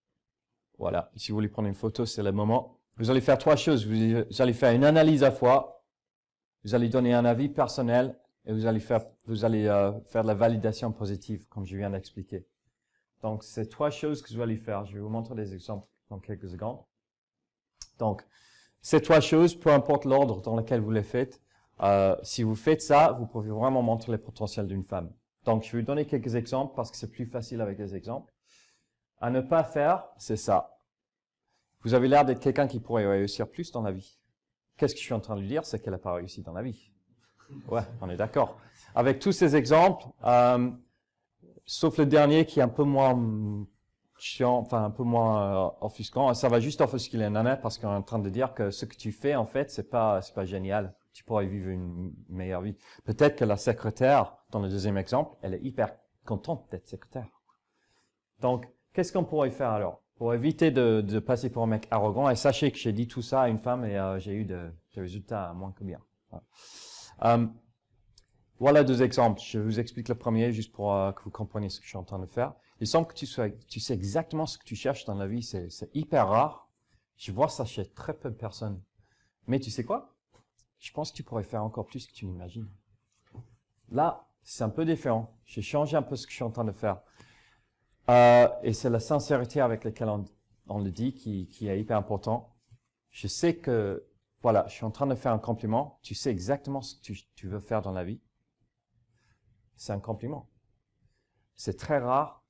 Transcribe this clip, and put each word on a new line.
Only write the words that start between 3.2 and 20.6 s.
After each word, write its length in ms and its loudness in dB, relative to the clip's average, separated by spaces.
faire 160 4
trois 180 4
choses. 300 2
Vous, 420 2
vous 140 -2
allez 100 6
faire 220 4
une 100 6
analyse 400 6
à 60 8
froid, 520 4
vous 120 -2
allez 160 4
donner 240 4
un 100 4
avis 240 2
personnel 720 0
et 80 -8
vous 140 -2
allez 140 2
faire, 260 0
vous 220 -2
allez, 200 2
euh, 360 2
faire 200 -2
de 60 -2
la 60 2
validation 580 0
positive, 560 -8
comme 160 -10
je 100 -10
viens 140 -4
d'expliquer. 580 -10
Donc, 220 -6
c'est 260 -8
trois 200 -2
choses 300 -4
que 140 -18
vous 80 -4
allez 160 -2
faire. 260 -6
Je 80 -14
vais 80 -12
vous 80 -10
montrer 260 -8
des 200 -8
exemples 340 -12
dans 80 -12
quelques 320 -12
secondes. 300 -10
Donc, 280 -4
ces 180 4
trois 200 6
choses, 340 6
peu 180 4
importe 320 4
l'ordre 380 2
dans 120 -2
lequel 260 0